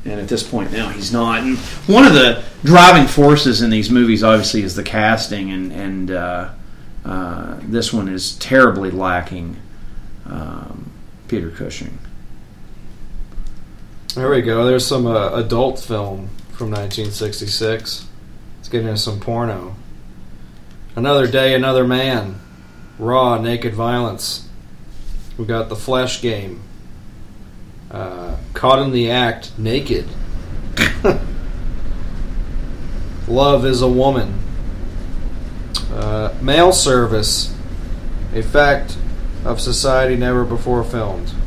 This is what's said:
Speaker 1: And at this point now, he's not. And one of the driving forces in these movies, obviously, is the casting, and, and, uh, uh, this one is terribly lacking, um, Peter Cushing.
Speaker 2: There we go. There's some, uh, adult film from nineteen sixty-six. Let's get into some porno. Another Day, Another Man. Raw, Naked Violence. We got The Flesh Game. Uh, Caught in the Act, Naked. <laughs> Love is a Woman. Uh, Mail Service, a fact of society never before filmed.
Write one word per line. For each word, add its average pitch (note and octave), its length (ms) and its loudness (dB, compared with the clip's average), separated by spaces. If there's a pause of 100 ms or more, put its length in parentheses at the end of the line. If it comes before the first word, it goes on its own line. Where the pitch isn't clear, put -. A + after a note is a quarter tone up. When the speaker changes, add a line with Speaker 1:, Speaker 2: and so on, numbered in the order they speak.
Speaker 1:
And G#2 160 -6
at F#2+ 80 -8
this A2+ 140 0
point G2+ 300 -4
now, G#2+ 180 -2
he's G2+ 220 -8
not. A2+ 300 0
And C3 140 0 (300)
one A3+ 180 10
of G#3+ 80 10
the B2+ 300 6 (220)
driving F3 440 10
forces C#3+ 540 6
in A2+ 80 4
these G#2+ 180 2
movies, A2+ 340 6
obviously, A2 400 4
is F2+ 140 -4
the G2 60 -4
casting, G#2+ 720 0
and, F#2 200 -4
and, F#2+ 380 -6
uh, F2+ 400 -4 (560)
uh, F2 560 -6
this A#2+ 320 -2
one G2 140 -2
is F#2 280 -6
terribly G2+ 540 2
lacking, F2+ 680 -4 (680)
um, - 640 -12 (380)
Peter E2+ 220 -4
Cushing. E2+ 460 -10 (2250)
Speaker 2:
There C3 160 0
we C3 120 4
go. A2+ 240 2
There's B2+ 200 4
some, B2+ 200 0
uh, G#2+ 280 0
adult A#2+ 440 0
film G2 520 -6 (200)
from A2 200 -6
nineteen G#2 420 -6
sixty-six. A2 960 -4 (480)
Let's - 120 -14
get A#2 120 -2
into A2 160 -2
some G#2 240 -4
porno. G#2 560 -4 (1200)
Another C3 320 2
Day, C3+ 260 4
Another C3 320 2
Man. B2+ 540 -2 (580)
Raw, A#2+ 420 2
Naked A2+ 340 -2
Violence. A#2 760 -4 (880)
We A2+ 80 -6
got A2+ 240 -2
The G#2+ 80 -8
Flesh B2+ 440 -2
Game. G2 420 -6 (1300)
Uh, F2+ 420 -10 (200)
Caught C3 260 4
in C#3 100 0
the A#2+ 180 2
Act, A#2+ 480 0
Naked. A#2 520 -2 (960)
<laughs> - 160 4 (2000)
Love C3 360 4
is B2+ 180 4
a B2+ 60 4
Woman. B2+ 460 2 (1600)
Uh, G#2+ 480 -2
Mail D#3+ 320 6
Service, A#2+ 840 2 (800)
a A2 80 0
fact C#3+ 540 4 (480)
of A#2 160 0
society C3 560 2
never B2 280 2
before A#2 380 0
filmed. A2 500 -4 (140)